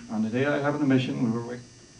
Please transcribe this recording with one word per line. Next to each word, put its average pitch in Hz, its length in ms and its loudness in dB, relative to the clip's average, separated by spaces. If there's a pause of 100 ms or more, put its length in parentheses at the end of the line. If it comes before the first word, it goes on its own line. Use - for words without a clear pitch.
(120)
on 110 120 0
the 110 60 0
day 127 160 2
I 147 140 2
have 143 160 0
a 147 100 0
mission, 131 380 2
we 113 140 2
were 117 80 -6
wake-, 123 140 -10 (400)